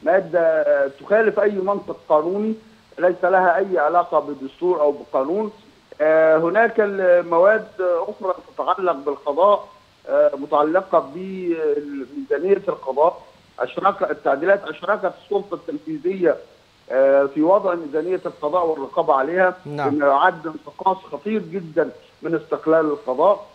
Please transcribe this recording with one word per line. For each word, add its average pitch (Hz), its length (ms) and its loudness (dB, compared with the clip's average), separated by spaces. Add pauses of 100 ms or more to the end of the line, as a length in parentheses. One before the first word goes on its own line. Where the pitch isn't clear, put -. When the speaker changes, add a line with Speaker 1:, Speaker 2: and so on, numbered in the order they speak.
Speaker 1:
مادة، 170 380 2
آه، 147 500 2 (100)
تخالف 214 400 2
أي 208 100 2
منطق 196 460 -4 (120)
قانوني، 185 460 0 (440)
ليس 175 260 0
لها 185 320 4
أي 190 220 -2
علاقة 165 400 2
بالدستور 143 600 -4
أو 147 120 2
بالقانون. 151 600 -4 (480)
آه، 160 380 4
هناك 208 400 2
المواد 185 880 2 (140)
أخرى 185 540 -2 (200)
تتعلق 175 380 -2
بالقضاء، 147 760 0 (400)
آه، 147 280 4
متعلقة 156 640 0
بميزانية 151 1700 -4
القضاء، 151 540 0 (360)
أشرك 185 520 -2
التعديلات، 156 580 0
أشركت 180 440 -4 (120)
السلطة 196 300 -6
التنفيذية، 160 840 -4 (540)
آه، 135 340 4 (100)
في 151 80 0
وضع 185 320 2
ميزانية 165 520 -4
القضاء 151 400 -4
والرقابة 156 480 0
عليها، 175 420 0 (100)
Speaker 2:
نعم. 147 220 -4
Speaker 1:
إنه 143 180 0
يعد 160 400 2
انتقاص 165 500 -4
خطير 202 460 -6
جدًا 165 480 -4 (320)
من 156 120 -4
استقلال 156 520 0
القضاء. 147 680 0